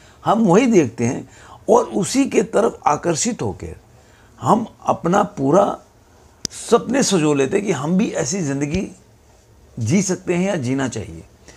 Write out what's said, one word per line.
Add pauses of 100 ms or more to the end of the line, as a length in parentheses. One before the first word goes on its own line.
(240)
हम
वही
देखते
हैं (400)
और
उसी
के
तरफ
आकर्षित
होकर (640)
हम (200)
अपना (140)
पूरा (840)
सपने
सजो
लेते
हैं
कि
हम
भी
ऐसी
ज़िंदगी (880)
जी
सकते
हैं
या
जीना
चाहिए। (320)